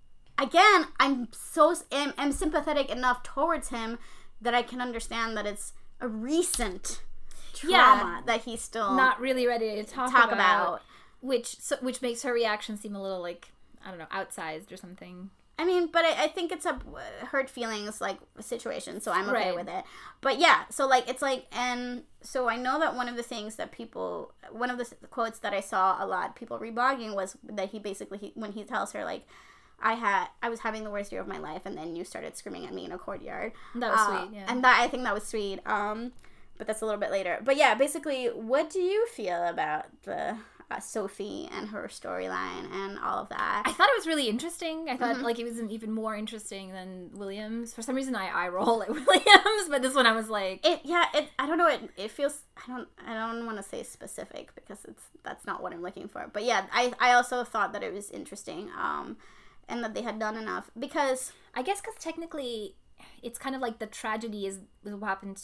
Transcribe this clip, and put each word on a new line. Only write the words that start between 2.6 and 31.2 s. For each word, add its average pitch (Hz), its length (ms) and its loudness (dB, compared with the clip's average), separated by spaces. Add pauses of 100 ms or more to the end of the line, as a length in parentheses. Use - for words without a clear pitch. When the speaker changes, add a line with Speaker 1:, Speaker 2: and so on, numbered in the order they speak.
Speaker 1:
enough 247 320 2
towards 311 480 0
him 233 280 -4 (420)
that 233 140 2
I 240 80 6
can 247 180 -8
understand 226 560 -2
that 202 100 -2
it's 202 260 -6 (280)
a 254 60 -2
recent 226 920 0 (680)
Speaker 2:
Yeah. 370 120 6
Speaker 1:
trauma - 480 8
that 233 160 2
he's 226 180 -8
still 220 340 -2
Speaker 2:
Not 254 260 6
really 254 260 2
ready 226 300 0
to 208 80 -4
talk 254 280 -2
Speaker 1:
talk 240 180 10
Speaker 2:
about, 233 40 0 (340)
Speaker 1:
about. - 140 -4 (380)
Speaker 2:
which, 247 380 -2
so, - 220 -2
which 254 220 -4
makes 233 200 -2
her 254 100 0
reaction 220 440 0
seem 208 180 -10
a 196 80 -8
little, 190 200 -4
like, 175 260 -10 (360)
I - 60 -14
don't 180 80 -12
know, 160 140 -12
outsized 175 580 -8
or 185 60 -14
something. 185 540 -16 (300)
Speaker 1:
I 320 40 0
mean, 359 260 4
but 330 140 4
I, 302 200 4
I 302 40 4
think 339 240 -4
it's 359 140 -6
a 302 80 0
w-, - 240 -12 (340)
hurt 269 180 0
feelings, 214 500 -6
like, 196 180 -4 (200)
situation, 214 640 -8
so - 100 -6
I'm 196 180 0
okay 208 200 2
Speaker 2:
Right. 180 80 0
Speaker 1:
with 175 120 -6
it. 180 140 -6 (380)
But 269 180 2
yeah, 320 320 8
so, 277 160 0
like, 254 220 6
it's 254 140 -6
like, 269 280 0
and 247 540 -4 (180)
so 254 260 -2
I 226 60 2
know 254 240 0
that 311 160 2
one 247 140 -2
of 240 80 -8
the 233 80 -4
things 214 320 -8
that 190 160 -8
people, 185 600 -8 (200)
one 240 180 -2
of 247 80 -6
the 240 60 -4
s-, - 100 -12 (160)
quotes 226 300 -2
that 208 120 -4
I 202 60 0
saw 190 460 2
a - 20 -2
lot, 180 300 -2
people 233 240 -10
reblogging, 233 520 0
was 196 300 -4
that 196 280 -4
he 214 100 -10
basically, 202 380 -8
he, 202 180 -12
when 214 160 -8
he 208 100 -10
tells 202 300 -4
her, 208 120 -6
like, - 220 -8 (560)
"I 226 120 2
had, 208 340 2 (160)
I 233 40 0
was 233 120 -4
having 220 240 -4
the 208 60 -8
worst 202 200 -4
year 190 100 -6